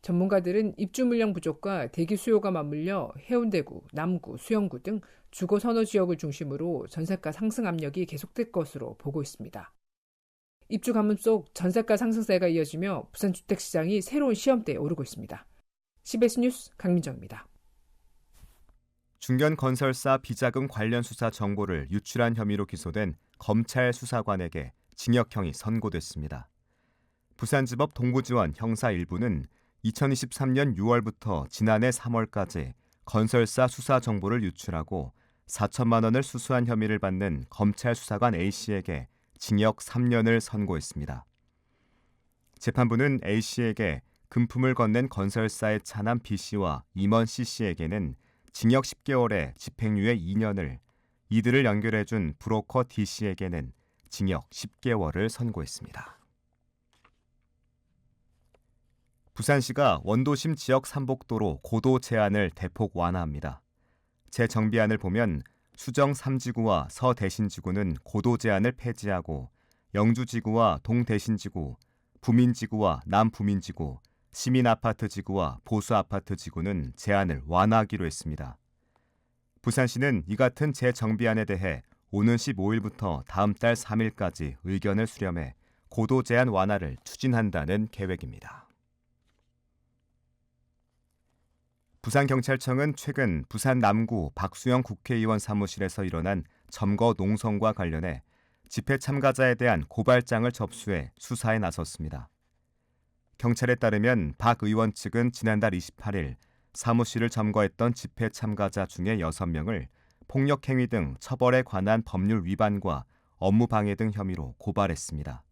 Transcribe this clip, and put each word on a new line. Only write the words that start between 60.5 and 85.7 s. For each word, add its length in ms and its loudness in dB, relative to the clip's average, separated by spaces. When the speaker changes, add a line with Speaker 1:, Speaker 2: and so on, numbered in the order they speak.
Speaker 2:
지역 320 0
삼복도로 760 -2
고도 380 2
제한을 560 2
대폭 400 -4
완화합니다. 640 -2
재정비안을 680 2
보면 440 0
수정 380 2
삼 260 -2
지구와 500 0
서 240 0
대신 360 0
지구는 540 -2
고도 340 2
제한을 340 2
폐지하고, 800 -4
영주 320 4
지구와 580 2
동 200 2
대신 320 0
지구, 400 -8
부민 320 6
지구와 520 0
남 240 4
부민 300 0
지구, 400 -8
시민 320 2
아파트 440 2
지구와 560 -2
보수 280 0
아파트 440 -2
지구는 580 -4
제한을 520 0
완화하기로 580 2
했습니다. 520 -8
부산시는 640 2
이 120 -4
같은 340 2
재정비안에 760 0
대해 380 -2
오는 260 4
십오 360 0
일부터 540 -2
다음 260 2
달 220 2
삼 240 -4
일까지 640 -2
의견을 440 0
수렴해 480 -6